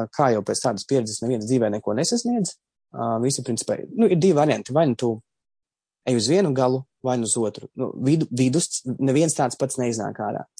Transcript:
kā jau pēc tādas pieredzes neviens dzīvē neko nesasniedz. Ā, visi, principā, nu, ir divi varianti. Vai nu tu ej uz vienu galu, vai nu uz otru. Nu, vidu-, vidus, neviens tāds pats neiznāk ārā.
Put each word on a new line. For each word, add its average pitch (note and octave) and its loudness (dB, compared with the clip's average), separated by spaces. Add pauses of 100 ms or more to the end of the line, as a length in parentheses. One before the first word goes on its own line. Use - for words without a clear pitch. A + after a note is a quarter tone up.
(100)
kā C#3 2
jau G#2 0
pēc G#2+ -4
tādas A2+ -2
pieredzes A2+ -2
neviens A#2 -2
dzīvē A#2 2
neko G#2+ -4
nesasniedz. A#3 -2 (380)
Ā, A#2 -2
visi, C3+ 0
principā, A2 -4 (160)
nu, A3 4
ir F3+ 4
divi E3+ 4
varianti. C#3 2
Vai D#3 4
nu A#2+ 2
tu A#2 0 (920)
ej B2+ 2
uz A2+ 0
vienu F3 4
galu, C3 2 (180)
vai B2+ 0
nu A#2 0
uz G#2 -2
otru. A2 -4
Nu, B2+ -6
vidu-, D3 2
vidus, B2+ 0
neviens C3+ 2
tāds B2+ -2
pats C3 -4
neiznāk A2+ -4
ārā. G#2+ -6 (160)